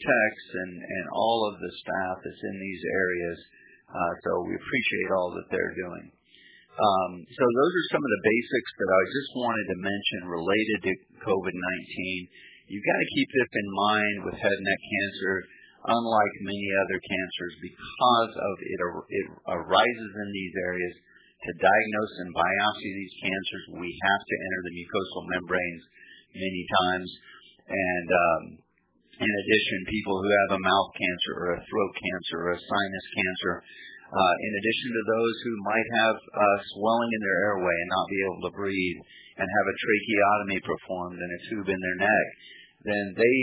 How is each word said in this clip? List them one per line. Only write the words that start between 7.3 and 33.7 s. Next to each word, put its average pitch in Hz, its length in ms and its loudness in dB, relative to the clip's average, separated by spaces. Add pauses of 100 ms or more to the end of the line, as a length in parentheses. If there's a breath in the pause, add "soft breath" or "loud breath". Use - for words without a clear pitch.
those 135 320 4
are 110 160 0
some 160 80 2
of 131 160 0
the 92 80 -12
basics 117 560 2
that 95 160 0
I 95 60 8 (100)
just 135 240 -4
wanted 113 320 -2
to 90 160 -4
mention 101 360 -2 (120)
related 101 460 0 (100)
to 95 40 2 (280)
covid 95 320 0
nineteen. 90 680 -6 (520 loud breath)
You've 101 160 -2
gotta 175 240 0
keep 135 240 0
this 123 160 2
in 101 240 -2
mind 104 480 2
with 90 160 -6
head 101 160 2
and 95 80 -8
neck 95 160 0
cancer, 98 540 -2 (500 loud breath)
unlike 113 500 4 (120)
many 101 220 -6 (120)
other 92 240 0
cancers, 92 560 -6
because 117 720 2
of 98 220 -2 (100)
it 92 160 -6
ar-, 85 300 -4
it 98 160 -2 (340)
arises 104 520 2 (120)
in 101 80 -8
these 95 220 -6 (100)
areas. 90 300 -2 (480 soft breath)
To 87 160 -6
diagnose 107 640 4
and 90 160 -8
biopsy 101 520 2 (120)
these 92 160 -12
cancers, 95 460 -4 (180)
we 87 80 -6
have 98 320 2
to - 140 -2 (100)
enter 92 160 -4
the 87 160 -8
mucosal 90 480 -6
membranes 87 580 -4 (540 loud breath)
many 92 240 -4 (240)
times. 92 220 -2 (580 loud breath)
And, 90 420 -2
um, 87 340 4 (760)
in - 80 0
addition, 104 520 2 (120)
people 104 320 -2
who 101 80 2
have 98 240 6
a 95 100 -2
mouth 92 300 4
cancer 90 400 -2
or 87 240 -2
a - 80 -14
throat 98 320 -2
cancer 90 380 -6 (100)
or 87 80 2
a 85 80 -8
sinus 95 440 -2 (120)
cancer, 92 360 -2 (600 loud breath)